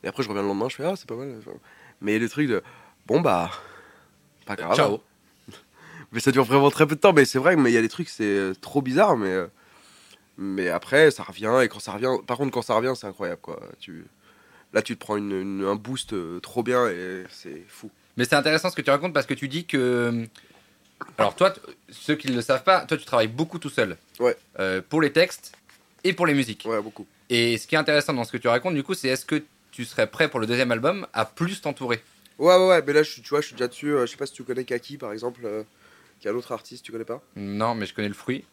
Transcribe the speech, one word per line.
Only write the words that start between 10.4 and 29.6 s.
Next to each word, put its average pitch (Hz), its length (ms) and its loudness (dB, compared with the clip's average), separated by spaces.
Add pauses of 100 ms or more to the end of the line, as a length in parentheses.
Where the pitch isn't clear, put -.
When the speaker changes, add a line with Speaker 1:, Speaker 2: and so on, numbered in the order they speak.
Speaker 1:
après, 139 420 4
ça 104 120 -10
revient, 107 400 -2
et 113 60 2
quand 104 100 -14
ça 101 140 -12
revient, 123 240 -2 (100)
par 123 100 -4
contre, 135 140 -2
quand 123 100 -4
ça 110 140 -2
revient, 127 200 0
c'est 107 120 -14
incroyable, 92 340 -8
quoi. - 180 -14 (200)
Tu, 85 260 -18 (680)
là, 110 80 2
tu 117 140 -8
te - 40 -20
prends 104 180 -4
une, 101 140 -4
une, 98 340 -4
un 98 100 0
boost, 113 380 -10
euh, 87 260 -8
trop - 240 -6
bien, 123 260 2
et 92 420 -8
c'est 82 360 -16
fou. - 220 -18 (280)
Speaker 2:
Mais 127 80 2
c'est 151 100 2
intéressant 156 340 2
ce - 60 -6
que 147 60 -4
tu - 100 0
racontes, 151 220 0
parce 147 120 2
que 135 80 -4
tu 139 140 -6
dis 165 180 -6
que, 120 640 0 (880)
alors 104 180 2
toi, 190 160 4
t-, - 100 -16 (280)
ceux - 260 -2
qui 135 140 -8
ne 127 60 0
le 120 60 0
savent 131 220 0
pas, 185 180 4
toi, - 160 -2
tu - 80 -10
travailles 120 220 2
beaucoup 160 300 -4
tout 147 120 -10
seul. 98 280 -2 (220)
Speaker 1:
Ouais. 123 160 2 (240)
Speaker 2:
Euh, 95 280 -2
pour 156 140 0
les 143 100 2
textes - 420 0 (500)
et 185 100 0
pour 170 140 2
les 147 80 4
musiques. 113 320 -2
Speaker 1:
Ouais, 110 140 0
beaucoup. 107 260 -14 (220)
Speaker 2:
Et 117 280 2
ce - 100 -8
qui - 80 -2
est - 40 4
intéressant 151 340 2
dans 120 100 -2
ce - 80 -8
que 123 60 -6
tu 123 100 -2
racontes, 127 280 2
du 139 80 -2
coup, 190 100 -6
c'est 135 140 -4
est-ce 131 180 -2
que 151 160 -2 (300)